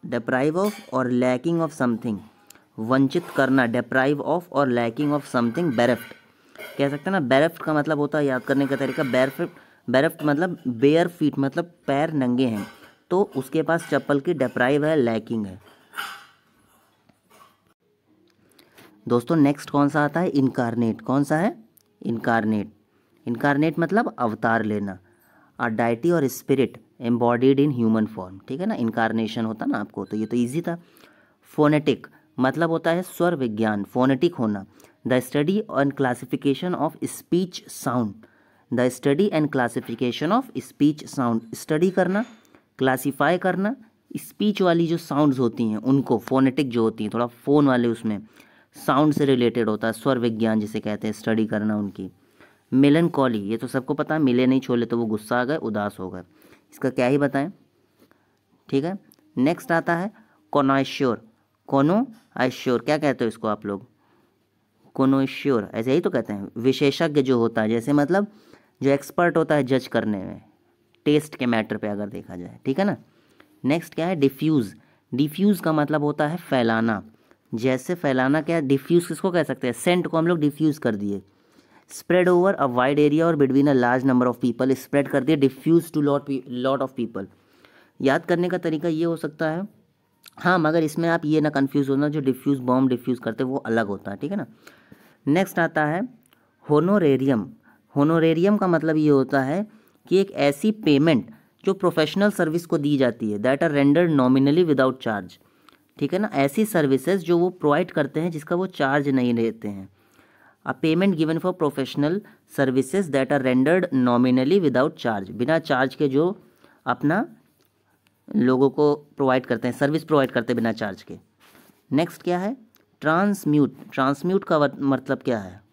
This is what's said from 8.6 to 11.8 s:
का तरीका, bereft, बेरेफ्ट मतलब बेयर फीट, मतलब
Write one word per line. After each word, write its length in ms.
का 80
तरीका, 280
bereft, 460
बेरेफ्ट 360
मतलब 340
बेयर 420
फीट, 300
मतलब 320